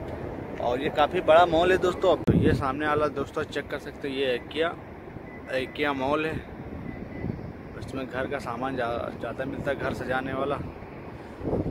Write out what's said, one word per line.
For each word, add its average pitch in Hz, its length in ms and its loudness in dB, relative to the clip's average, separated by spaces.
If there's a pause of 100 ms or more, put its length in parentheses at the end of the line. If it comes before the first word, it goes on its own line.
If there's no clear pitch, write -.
(580)
और 123 220 0
ये 151 120 0
काफ़ी 151 300 4
बड़ा 160 260 10
मॉल 170 240 6
है 185 80 6
दोस्तों। 180 320 4
अब - 240 6
ये 151 180 6
सामने 143 320 -2
वाला 151 280 4
दोस्तों 139 300 -4
चेक 143 240 -6
कर 147 120 -6
सकते 143 280 -8
हैं, 135 80 -4
ये 131 180 2
एकिया, - 400 -2 (800)
एकिया 139 400 0
मॉल 147 320 0
है। 156 80 -2 (1500)
इसमें 131 260 -6
घर 127 200 -4
का 135 140 -4
सामान 127 360 -4
जा-, 120 440 -4
ज़्यादा 120 260 -6
मिलता 139 240 -4
है, 131 80 0
घर 131 160 -2
सजाने 131 400 -2
वाला। 135 220 -2 (1160)